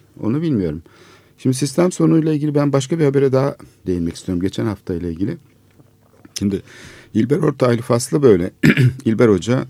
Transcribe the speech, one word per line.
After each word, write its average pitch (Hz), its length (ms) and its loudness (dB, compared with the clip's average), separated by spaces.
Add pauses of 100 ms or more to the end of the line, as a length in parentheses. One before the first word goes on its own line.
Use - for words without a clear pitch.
(240)
onu 127 180 -2
bilmiyorum. 95 400 -2 (560)
Şimdi 131 180 -2
sistem 160 360 -2
sorunuyla 160 420 0
ilgili 147 220 -2
ben 143 180 0
başka 139 260 -2
bir 156 60 2
habere 139 260 2
daha 135 240 0 (320)
değinmek 85 280 -2
istiyorum. 90 260 -6
Geçen 95 240 -4
hafta 98 280 -6
ile 87 180 -6
ilgili. 87 260 -4 (1000)
Şimdi 98 220 -2 (520)
İlber 117 240 2
Ortaylı 131 440 0
faslı 123 400 -2
böyle. 95 300 4 (260)
<clears throat> 127 280 2
İlber 113 220 4
Hoca 107 420 2